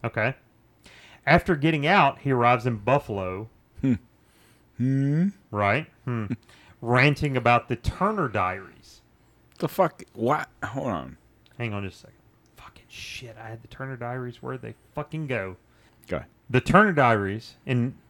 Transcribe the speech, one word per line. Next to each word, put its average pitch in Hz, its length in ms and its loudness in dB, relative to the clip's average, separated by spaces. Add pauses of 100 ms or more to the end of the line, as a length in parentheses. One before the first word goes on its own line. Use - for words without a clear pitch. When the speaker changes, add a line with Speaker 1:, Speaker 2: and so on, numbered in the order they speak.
Speaker 1:
Okay. 113 320 -2 (880)
After 170 300 4
getting 147 320 0
out, 165 320 4
he 139 120 -2
arrives 120 360 4
in 117 100 -2
Buffalo. 104 720 -2 (320)
Speaker 2:
Hmm. 135 120 2 (840)
Hmm. 139 500 2 (240)
Speaker 1:
Right? 104 360 0 (180)
Hmm. 117 200 -4 (280)
<laughs> - 280 -20
Ranting 131 560 2
about 120 300 4
the 127 80 -2
Turner 190 520 -2
Diaries. 95 760 -6 (580)
Speaker 2:
The 165 80 -2
fuck? - 340 -2 (120)
What? 127 360 -2 (140)
Hold 135 240 -8
on. 69 300 -8 (420)
Speaker 1:
Hang 117 140 -6
on 101 100 -6
just 92 140 -12
a - 40 -20
second. - 140 -20 (420)
Fucking - 300 -20
shit. - 520 -16
I 113 100 -14
had 113 120 -12
the - 60 -20
Turner 135 280 -10
Diaries. 123 460 -8
Where'd 127 220 -10
they 113 100 -12 (220)
fucking 151 320 -8
go? 95 300 -4 (500)
Speaker 2:
Go 87 100 -4
ahead. - 100 -8 (220)
Speaker 1:
The 120 120 4
Turner 202 320 6
Diaries 113 600 0 (120)
in 127 260 0 (160)